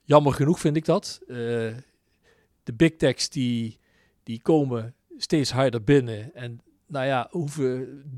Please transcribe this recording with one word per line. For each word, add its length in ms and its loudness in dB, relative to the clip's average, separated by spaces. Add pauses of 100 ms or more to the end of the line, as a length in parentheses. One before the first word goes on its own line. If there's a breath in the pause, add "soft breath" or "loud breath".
jammer 300 6
genoeg 260 0
vind 160 0
ik 100 -2
dat. 420 -2
Eh, 80 -14 (1300)
de 100 -8
big 240 4
techs 320 0
die, 500 -4 (440)
die 180 -10
komen 520 0 (240)
steeds 340 -2
harder 320 0
binnen. 520 2
En 260 -14 (240)
nou 200 -4
ja, 260 0
hoeven, 720 -4 (140)